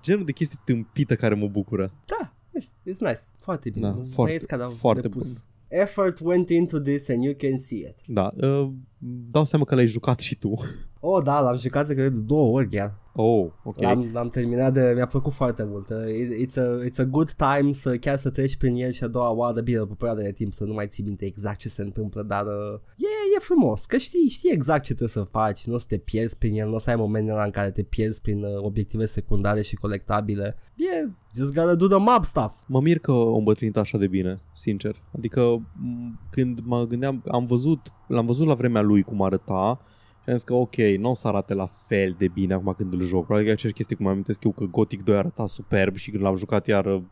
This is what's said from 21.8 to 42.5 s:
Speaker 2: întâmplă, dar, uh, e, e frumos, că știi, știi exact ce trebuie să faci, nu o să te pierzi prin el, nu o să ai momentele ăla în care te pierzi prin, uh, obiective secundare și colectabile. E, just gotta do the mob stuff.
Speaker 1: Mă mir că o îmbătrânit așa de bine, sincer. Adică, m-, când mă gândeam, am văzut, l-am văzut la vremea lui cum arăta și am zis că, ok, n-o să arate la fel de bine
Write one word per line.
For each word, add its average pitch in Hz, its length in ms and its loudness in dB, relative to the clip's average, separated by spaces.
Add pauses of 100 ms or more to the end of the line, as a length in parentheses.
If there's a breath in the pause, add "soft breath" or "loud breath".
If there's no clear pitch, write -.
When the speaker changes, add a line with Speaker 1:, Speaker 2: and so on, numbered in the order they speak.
Speaker 2:
întâmplă, 104 420 -6
dar, 101 220 -2
uh, 104 340 -6 (180 soft breath)
e, 415 380 0
e 381 40 0
frumos, 269 460 2
că - 120 0
știi, 294 320 2
știi - 220 0
exact 151 320 2
ce - 100 -14
trebuie 120 160 -2
să 110 120 -4 (100)
faci, 110 340 -2
nu 117 80 -4
o 120 40 -2
să - 120 -8
te 104 80 -2
pierzi 110 400 -4
prin 107 220 0
el, 107 80 -2
nu 110 80 -2
o 110 40 -2
să - 100 -4
ai 120 60 2
momentele 110 380 0
ăla 107 100 0
în 104 80 0
care 101 200 -2
te 104 120 -4
pierzi 110 380 -2
prin, 104 220 -2
uh, 104 60 -4 (140)
obiective 107 420 -2
secundare 104 560 2
și - 140 -4
colectabile. 104 800 -2 (200 soft breath)
E, 330 340 -2 (260)
just 139 180 -2
gotta 165 220 4
do 180 120 4
the 196 100 6
mob 214 260 6
stuff. 117 300 -2 (120)
Speaker 1:
Mă 131 160 2
mir 160 180 4
că - 120 0
o 117 260 4
îmbătrânit 107 400 2
așa 107 200 0
de 98 100 4
bine, 92 280 0 (180)
sincer. 107 420 -4 (200)
Adică, 117 260 -2 (340)
m-, 120 440 -8 (100)
când 123 340 -2
mă 120 240 0
gândeam, 127 400 -4
am 123 180 0
văzut, 127 460 0 (160)
l-am 120 180 2
văzut 131 220 2
la 151 60 4
vremea 117 280 2
lui 104 220 6
cum 101 180 -2
arăta 95 600 0 (420 soft breath)
și 127 100 -2
am 120 60 0
zis - 80 -8
că, 123 60 -2
ok, 123 220 0
n-o 107 380 2
să 117 140 -4
arate 101 260 0
la 95 160 -4 (180)
fel 98 300 0
de 95 100 2
bine 92 260 0